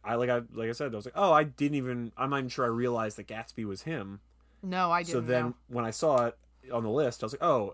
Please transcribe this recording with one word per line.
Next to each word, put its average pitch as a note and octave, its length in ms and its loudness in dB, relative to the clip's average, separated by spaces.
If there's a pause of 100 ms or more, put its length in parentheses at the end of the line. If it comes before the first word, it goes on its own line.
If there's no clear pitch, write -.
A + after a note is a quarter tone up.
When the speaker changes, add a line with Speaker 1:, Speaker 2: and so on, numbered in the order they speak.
Speaker 1:
I, A2 120 -2
like B2 140 2
I, A#2+ 120 2 (100)
like A2+ 160 -4
I A#2 60 -2
said, C3+ 180 -4
I G#2+ 60 -6
was G#2 80 -10
like, B2 100 -12
"Oh, F#3+ 160 4
I D3+ 140 8
didn't D3 300 -2
even, B2 420 -4
I'm C3 140 -2
not C#3 80 0
even B2+ 100 -4
sure B2+ 160 0
I - 20 2
realized A#2 480 0
that G#2 140 -14
Gatsby A2+ 340 -10
was G2 200 -6
him." G2+ 360 -8 (420)
Speaker 2:
No, F#3 300 0
I E3+ 120 2
Speaker 1:
So E3+ 100 -4
Speaker 2:
didn't A#2 140 0
Speaker 1:
then B2 180 4
Speaker 2:
know. A#2+ 100 -4 (140)
Speaker 1:
when A#2 160 -2
I A2+ 60 -2
saw C3 340 4
it A#2 120 -4 (320)
on A#2+ 140 -2
the A2 60 -2
list, B2+ 340 0
I A2 40 -4
was A2 60 -6
like, - 100 -8
"Oh," B2 300 2